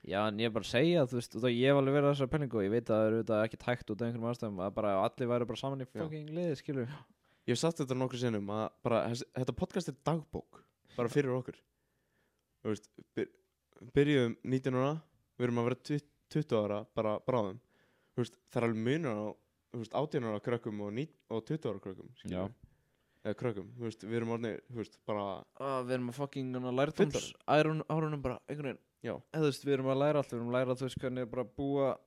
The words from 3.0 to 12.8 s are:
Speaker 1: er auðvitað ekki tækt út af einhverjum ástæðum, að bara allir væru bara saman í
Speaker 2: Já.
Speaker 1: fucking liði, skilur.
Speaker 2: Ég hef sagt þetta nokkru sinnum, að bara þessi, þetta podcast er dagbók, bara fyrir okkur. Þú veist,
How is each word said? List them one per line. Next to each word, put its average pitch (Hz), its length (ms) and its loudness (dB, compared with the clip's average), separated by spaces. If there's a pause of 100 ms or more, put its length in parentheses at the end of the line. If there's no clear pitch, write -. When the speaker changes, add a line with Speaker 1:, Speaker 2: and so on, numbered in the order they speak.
Speaker 1:
er 110 60 4
auðvitað 110 320 2
ekki - 160 -4
tækt - 320 -2
út 95 80 -4
af 117 80 0
einhverjum 117 240 -4
ástæðum, 107 320 -4
að 98 100 -2
bara 104 180 2 (120)
allir 120 240 0
væru 120 180 2
bara 113 140 -6
saman 135 200 -4
í 127 40 -6
Speaker 2:
Já. - 160 -10
Speaker 1:
fucking 151 300 -6
liði, 165 260 -2
skilur. 131 320 -2 (580)
Speaker 2:
Ég 127 60 2
hef 120 60 2
sagt 147 200 2
þetta 131 180 0
nokkru 127 220 -2
sinnum, 113 300 0
að 107 220 -2 (120)
bara 117 260 4
þessi, 120 160 -4 (120)
þetta 127 200 -2
podcast - 320 -2
er 143 140 -8
dagbók, - 600 -4 (340)
bara 120 120 0
fyrir 135 280 2
okkur. - 200 -6 (1080)
Þú 110 80 0
veist, - 160 -6 (260)